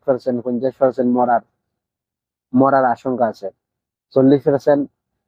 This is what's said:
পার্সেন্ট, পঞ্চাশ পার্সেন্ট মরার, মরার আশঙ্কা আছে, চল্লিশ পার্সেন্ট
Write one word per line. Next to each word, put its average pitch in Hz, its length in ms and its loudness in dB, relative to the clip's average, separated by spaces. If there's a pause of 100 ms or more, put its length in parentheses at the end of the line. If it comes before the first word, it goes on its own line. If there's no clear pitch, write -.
পার্সেন্ট, 123 400 -2
পঞ্চাশ 123 280 -4
পার্সেন্ট 123 440 0
মরার, 120 240 0 (1120)
মরার 135 320 2
আশঙ্কা 120 400 -4
আছে, 101 240 -8 (600)
চল্লিশ 135 340 2
পার্সেন্ট 143 460 0 (380)